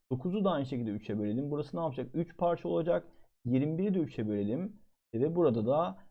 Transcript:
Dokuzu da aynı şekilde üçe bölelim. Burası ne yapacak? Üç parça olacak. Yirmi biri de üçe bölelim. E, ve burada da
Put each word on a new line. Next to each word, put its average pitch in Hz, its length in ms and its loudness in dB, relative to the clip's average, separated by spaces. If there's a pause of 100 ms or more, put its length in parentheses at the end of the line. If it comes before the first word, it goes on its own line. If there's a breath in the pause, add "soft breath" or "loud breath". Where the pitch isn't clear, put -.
(120)
Dokuzu 180 340 0
da 190 60 4
aynı 139 140 0
şekilde 120 260 -4
üçe 107 280 -4
bölelim. 117 320 -2
Burası 147 260 -4
ne 170 40 -2
yapacak? 131 320 -4
Üç 165 240 -4
parça 175 320 0
olacak. 170 380 0 (380 soft breath)
Yirmi 139 320 2
biri 196 160 2
de 185 60 2
üçe 127 280 -2
bölelim. 107 520 -2 (340)
E, 113 60 0
ve 160 160 2
burada 120 300 4
da 165 320 0 (140)